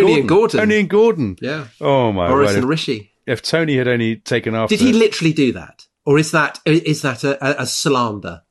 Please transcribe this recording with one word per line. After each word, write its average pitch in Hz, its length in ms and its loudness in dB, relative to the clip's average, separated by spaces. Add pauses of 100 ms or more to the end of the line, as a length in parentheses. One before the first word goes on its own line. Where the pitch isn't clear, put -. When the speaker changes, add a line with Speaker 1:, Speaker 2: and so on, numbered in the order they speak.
(140)
Speaker 1:
and 151 80 2
Speaker 2:
and 120 80 0
Speaker 1:
Gordon. 214 280 2
Speaker 2:
Gordon. - 40 2
Speaker 1:
Tony 214 180 2
and 190 100 -2
Gordon. 175 520 2
Speaker 2:
Yeah. 135 260 -8 (140)
Speaker 1:
Oh, 135 300 2
my 90 180 0
Speaker 2:
Boris 139 200 4
Speaker 1:
word. 101 60 2
Speaker 2:
and - 80 0
Speaker 1:
If, 127 60 -2
Speaker 2:
Rishi. 143 420 -4 (160)
Speaker 1:
if 117 160 -4
Tony 160 340 0
had 123 100 0
only 117 280 0
taken 113 400 -4
after 113 200 0
Speaker 2:
Did 214 80 0
he 247 100 4
literally 208 400 2
do 143 180 0
that? - 340 -12 (200)
Or 143 120 4
is 156 140 0
that, 151 340 0
is 160 380 0
that 127 200 -6
a, 139 220 -2
a, 135 180 -2
a 123 40 -6
slander? 107 840 -4